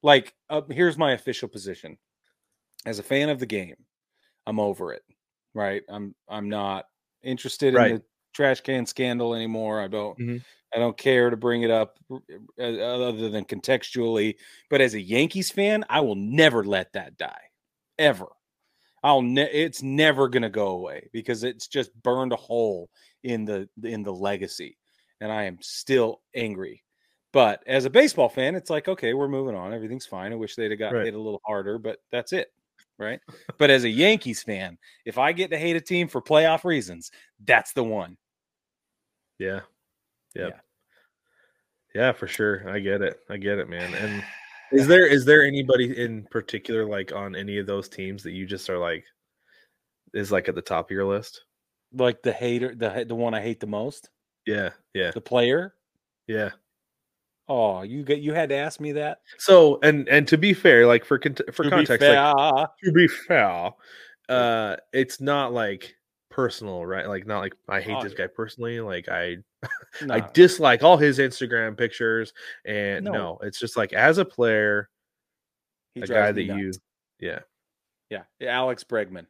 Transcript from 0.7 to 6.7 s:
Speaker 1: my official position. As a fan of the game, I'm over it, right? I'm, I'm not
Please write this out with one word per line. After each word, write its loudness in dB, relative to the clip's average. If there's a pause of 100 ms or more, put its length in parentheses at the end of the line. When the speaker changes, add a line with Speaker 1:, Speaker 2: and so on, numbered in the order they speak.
Speaker 1:
my 2
official -6
position. -14 (880)
As -8
a -14
fan 0
of -4
the -6
game, -8 (720)
I'm -4
over -4
it, -16 (520)
right? -4
I'm, -14 (140)
I'm -8
not -6 (380)